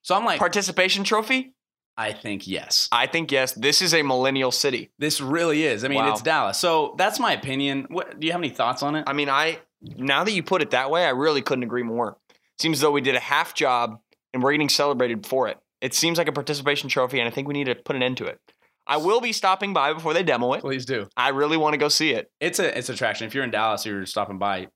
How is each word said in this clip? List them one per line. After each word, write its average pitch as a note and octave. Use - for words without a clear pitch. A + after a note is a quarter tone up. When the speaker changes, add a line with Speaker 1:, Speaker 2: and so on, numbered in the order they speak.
Speaker 1:
So -
I'm G#3+
like, A3+
Speaker 2:
Participation F#3+
trophy? A3
Speaker 1:
I G#2+
think G#2
yes. -
Speaker 2:
I A#2+
think D#3+
yes. C3
This C3
is E3+
a E3
millennial C3
city. -
Speaker 1:
This D3+
really D3+
is. A2+
I C3
mean, C#3
Speaker 2:
Wow. A2
Speaker 1:
it's G#2+
Dallas. B2+
So D#3+
that's G#3
my A3
opinion. C3+
What, -
do D3+
you D#3+
have F3
any F3
thoughts B2+
on D3
it? D#3
Speaker 2:
I C3+
mean, C#3+
I, D3+
now C#3
that G#3+
you F#3
put F#3
it -
that C3
way, E3+
I D#3
really C#3
couldn't B2+
agree A#2+
more. A2+
Seems D#3+
as B2+
though D3+
we C#3+
did C3
a B2
half D3+
job A#2+
and B2+
we're C3+
getting D3+
celebrated B2+
for C3
it. -
It C3
seems E3
like E3
a -
participation C#3+
trophy, B2+
and A#2
I A#2
think C#3
we C#3+
need C#3+
to B2
put C#3
an B2+
end B2+
to A2+
it. -
I C#3+
will F#3
be A#3
stopping G3
by D3
before D#3+
they F3+
demo B2
it. D3+
Speaker 1:
Please C3
do. A#2+
Speaker 2:
I B2
really D3
wanna D3+
go D3
see D#3
it. A2+
Speaker 1:
It's F3
a, F3
it's B2
an B2
attraction. A2
If G#2+
you're C#3
in B2
Dallas, G#2+
you're G2+
stopping G2+
by F#2+